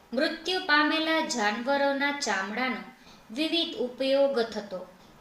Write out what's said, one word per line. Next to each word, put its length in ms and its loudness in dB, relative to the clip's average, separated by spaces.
મૃત્યુ 480 -2
પામેલા 600 2
જાનવરોના 920 0
ચામડાનો 680 -2
વિવિધ 500 -2
ઉપયોગ 640 2
થતો. 360 -6